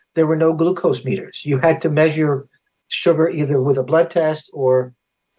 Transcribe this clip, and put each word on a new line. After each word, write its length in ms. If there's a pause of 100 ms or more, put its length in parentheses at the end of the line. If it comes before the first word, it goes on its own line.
(140)
there 120
were 100
no 180
glucose 500
meters. 400
You 140
had 240
to 80
measure 580 (400)
sugar 400
either 320
with 160
a 60
blood 280
test 440
or 400 (440)